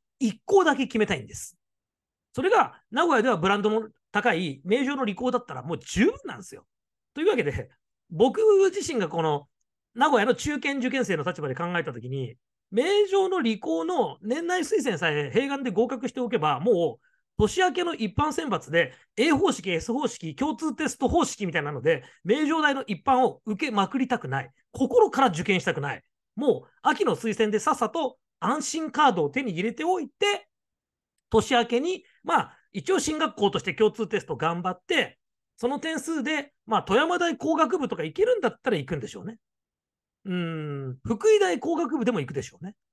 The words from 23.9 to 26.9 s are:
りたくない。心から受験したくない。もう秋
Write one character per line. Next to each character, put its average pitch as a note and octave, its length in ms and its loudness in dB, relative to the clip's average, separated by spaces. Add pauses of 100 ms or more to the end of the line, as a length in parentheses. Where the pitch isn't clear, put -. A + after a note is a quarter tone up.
り B3+ 80 0
た B3 140 -2
く C#3+ 80 -10
な C3+ 140 -4
い。 - 100 -16 (180)
心 A4 400 4
か C4 120 2
ら B3+ 60 6
受 E3 140 -4
験 F#3+ 160 2
し - 60 -4
た E3+ 100 0
く D#3 60 -6
な C3+ 140 -4
い。 - 100 -16 (320)
も B3 300 0
う - 40 -20 (120)
秋 D4+ 220 2